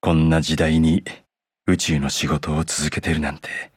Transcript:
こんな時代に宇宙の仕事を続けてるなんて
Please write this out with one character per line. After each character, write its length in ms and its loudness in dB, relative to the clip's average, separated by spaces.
こ 100 2
ん 160 4
な 140 4
時 160 -2
代 220 4
に 220 4
宇 120 2
宙 200 0
の 120 -2
仕 160 -4
事 280 -2
を 80 0
続 280 -4
け 100 -6
て 100 -4
る 100 0
な 100 -4
ん 80 -12
て 380 -12